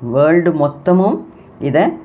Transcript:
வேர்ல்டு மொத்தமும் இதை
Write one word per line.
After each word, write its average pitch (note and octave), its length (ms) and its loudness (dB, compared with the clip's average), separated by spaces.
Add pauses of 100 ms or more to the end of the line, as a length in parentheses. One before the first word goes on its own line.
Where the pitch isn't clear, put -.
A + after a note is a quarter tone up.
வேர்ல்டு D#3 500 2
மொத்தமும் F3+ 680 0 (420)
இதை C#3+ 240 0 (200)